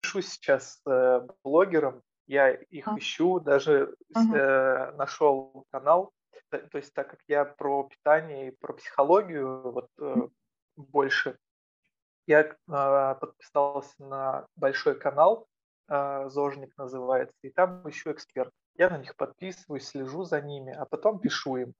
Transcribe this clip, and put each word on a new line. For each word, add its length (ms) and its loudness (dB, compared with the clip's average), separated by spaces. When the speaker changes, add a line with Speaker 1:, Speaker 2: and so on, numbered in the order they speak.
Speaker 1:
Пишу 180 -4
сейчас, 640 -4
э, 340 4
блогерам, 580 2
я 240 4
их 360 -8
Speaker 2:
А. 100 -4
Speaker 1:
ищу, 420 0
даже 560 2
с-, 200 2
Speaker 2:
Ага. 40 0
Speaker 1:
э, 640 2
нашёл 720 0
канал, 400 2
т-, 220 -10
то 60 -8
есть 160 -12
так 180 -8
как 160 -20
я 180 2
про 380 -4
питание 680 0
и 20 -16
про 220 -14
психологию, 1000 0
вот, 180 -10
э, 160 -6
Speaker 2:
Мгм. 160 -2
Speaker 1:
больше, 640 -2
я, 280 6
а, 460 2
подписался 840 -4
на 480 -8
большой 420 -2
канал, 480 2
а, 400 -4
«Зожник» 480 -4
называется, 680 -4
и 80 -14
там 380 0
ищу 240 -10
эксперт. 380 -8
Я 140 4
на 100 -6
них 180 -16
подписываюсь, 680 -10
слежу 360 -10
за 180 -4
ними, 320 -14
а 120 -10
потом 340 -2
пишу 380 -4
им 220 -6